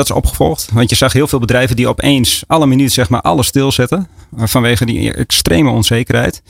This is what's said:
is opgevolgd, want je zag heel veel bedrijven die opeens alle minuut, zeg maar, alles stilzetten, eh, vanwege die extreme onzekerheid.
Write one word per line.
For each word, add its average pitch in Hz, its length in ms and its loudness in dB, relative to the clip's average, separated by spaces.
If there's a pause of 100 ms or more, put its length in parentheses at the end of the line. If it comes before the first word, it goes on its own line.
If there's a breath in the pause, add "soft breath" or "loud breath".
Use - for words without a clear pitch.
is - 60 -4
opgevolgd, - 640 -2
want 113 180 2
je - 60 0
zag 131 160 2
heel 139 160 2
veel 143 100 0
bedrijven 123 380 0
die 120 120 0
opeens 127 580 0
alle 156 200 2
minuut, 131 260 2
zeg - 160 0
maar, 117 120 0
alles - 260 0
stilzetten, 139 640 0 (300 soft breath)
eh, 113 80 -2
vanwege 120 380 0
die 113 300 -2
extreme 151 560 0
onzekerheid. 117 800 0